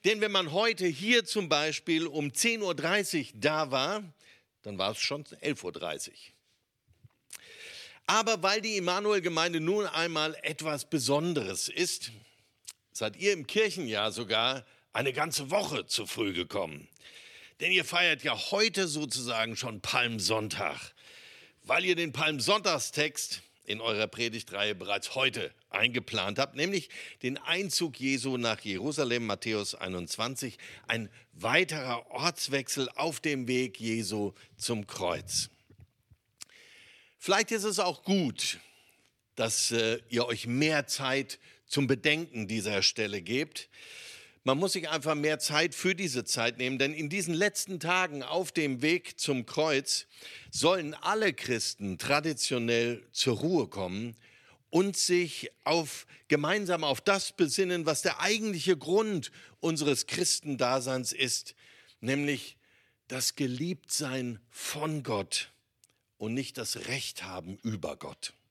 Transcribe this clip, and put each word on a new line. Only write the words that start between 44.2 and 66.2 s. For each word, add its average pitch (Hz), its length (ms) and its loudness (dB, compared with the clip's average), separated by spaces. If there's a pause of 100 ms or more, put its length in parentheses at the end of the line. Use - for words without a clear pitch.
Man 135 140 4
muss 185 160 2
sich 165 140 -4
einfach 151 280 0
mehr 151 240 0
Zeit 156 340 2
für 185 220 2
diese 147 280 -2
Zeit 120 340 0
nehmen, 127 200 -2
denn 139 160 2
in 151 140 -4
diesen 175 260 -2
letzten 190 460 0
Tagen 165 420 0
auf 160 300 -2
dem 139 280 0
Weg 165 380 0
zum 127 260 0
Kreuz 151 600 2 (460)
sollen 156 420 4
alle 202 380 2
Christen 101 640 -2
traditionell 120 1120 2
zur 120 280 2
Ruhe 156 280 2
kommen 98 480 -4 (560)
und 190 260 4
sich 175 540 2 (140)
auf, 156 420 0 (220)
gemeinsam 170 560 2
auf 139 160 0
das 196 320 2
besinnen, 175 540 2
was 151 160 2
der 165 180 0
eigentliche 190 560 2
Grund 185 560 0 (260)
unseres 151 480 2
Christendaseins 131 1080 0
ist, - 440 -2 (440)
nämlich 139 560 -2 (520)
das 127 260 -2
Geliebtsein 131 1040 -4 (100)
von 151 540 -4
Gott 104 480 -4 (680)
und 110 160 -4